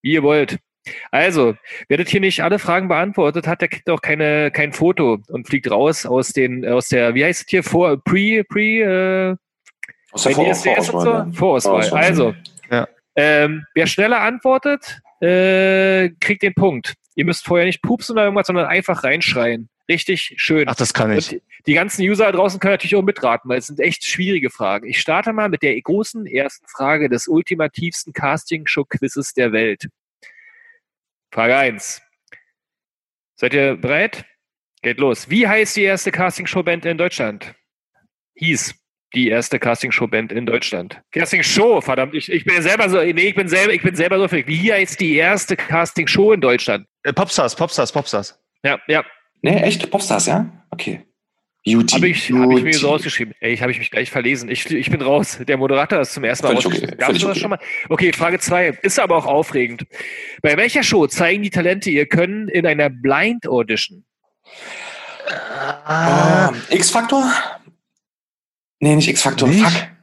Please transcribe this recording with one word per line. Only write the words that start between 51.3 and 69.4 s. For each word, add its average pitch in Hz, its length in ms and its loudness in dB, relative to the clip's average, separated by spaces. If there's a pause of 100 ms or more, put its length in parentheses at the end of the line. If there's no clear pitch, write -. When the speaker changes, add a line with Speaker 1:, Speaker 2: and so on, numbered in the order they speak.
Speaker 2:
Beauty, 113 300 4
Speaker 1:
Hab 85 80 4
ich, 175 280 0
hab - 0 -
ich - 0 -
mir 127 160 4
Speaker 2:
Beauty. 127 260 4
Speaker 1:
so 147 160 0
rausgeschrieben. 135 500 -2
Ey, 120 140 -2
ich, 113 80 -4
hab 123 80 -2
ich 123 80 -4
mich - 140 -6
gleich 120 180 -4
verlesen. 120 400 -2
Ich, 120 220 -6
ich 139 180 -2
bin 143 120 0
raus. 143 360 0 (100)
Der 143 100 2
Moderator 139 440 0
ist 131 120 -4
zum 139 100 -8
ersten 123 220 -2
Mal 120 80 4
Speaker 2:
Völlig 123 120 2
okay, - 100 0
Speaker 1:
rausgeschrieben. - 220 -6
Gab's 123 100 -2
Speaker 2:
völlig 147 140 2
Speaker 1:
das 196 100 0
Speaker 2:
okay. - 80 -2
Speaker 1:
schon 208 120 -4
mal? 190 80 -4 (300)
Okay, 160 240 2
Frage 170 260 0
zwei. 180 280 0 (140)
Ist 196 180 0
aber 185 160 2
auch 156 120 2
aufregend. 131 580 -2 (560)
Bei 151 160 4
welcher 240 240 2
Show 196 260 4
zeigen 185 360 0
die 196 80 -4
Talente 180 400 0
ihr 147 160 2
Können 190 400 -2
in 175 180 0
einer 147 240 2
Blind-Audition? 135 1160 -2 (1800)
Speaker 3:
Ah. 160 640 4
Speaker 2:
Oh, 120 60 -4 (140)
X-Faktor? 240 640 2 (1500)
Nee, 151 160 4
nicht 156 120 4
X-Faktor. 135 400 2